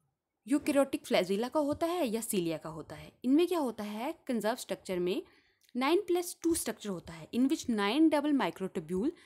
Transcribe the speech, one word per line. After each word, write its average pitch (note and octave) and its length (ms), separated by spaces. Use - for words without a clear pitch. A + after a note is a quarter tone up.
यूकेरियोटिक C#4 600
फ्लैजिला G3 420
का D#4 120
होता D4 260
है E4+ 200
या A3 140
सीलिया E3+ 380
का E3 100
होता D#3 280
है? D3+ 160
इनमें C#4+ 220
क्या F4 120
होता A#3 260
है? G#3+ 280
कंजर्व A3+ 300
स्ट्रक्चर F#3+ 420
में F3+ 240
नाइन C#4+ 260
प्लस F4 420
टू E4 120
स्ट्रक्चर A3+ 340
होता E3+ 240
है, D#3+ 180
in B3+ 180
which D#4 220
nine A3+ 400
double D4 300
microtubule F#3 680